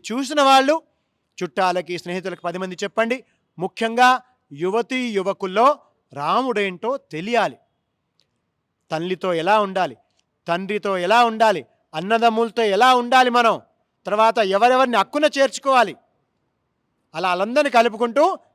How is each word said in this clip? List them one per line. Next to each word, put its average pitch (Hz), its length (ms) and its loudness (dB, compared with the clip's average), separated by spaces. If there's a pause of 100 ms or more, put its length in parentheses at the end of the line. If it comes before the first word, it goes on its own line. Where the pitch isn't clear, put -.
(120)
చూసిన 277 380 -2
వాళ్ళు 269 260 4 (640)
చుట్టాలకి, 180 680 -4
స్నేహితులకి 175 440 -10
పది 170 160 -8
మంది 180 200 -10
చెప్పండి. 226 340 -2 (400)
ముఖ్యంగా 226 520 0 (540)
యువతీ 233 380 -4 (180)
యువకుల్లో 196 480 0 (460)
రాముడేంటో 202 760 -4 (220)
తెలియాలి. 185 440 -2 (1300)
తల్లితో 180 420 -6
ఎలా 170 220 0 (100)
ఉండాలి, 180 300 -4 (520)
తండ్రితో 190 440 -4 (140)
ఎలా 220 140 4 (100)
ఉండాలి, 220 320 0 (320)
అన్నదమ్ములతో 226 720 0 (120)
ఎలా 247 200 4
ఉండాలి 247 420 2
మనం, 226 180 2 (500)
తర్వాత 214 320 2 (200)
ఎవరెవరిని 247 400 4
హక్కున 294 400 0
చేర్చుకోవాలి, 254 560 0 (1200)
అలా 180 140 -2
వాళ్ళందరినీ 233 480 0
కలుపుకుంటూ 233 480 2 (280)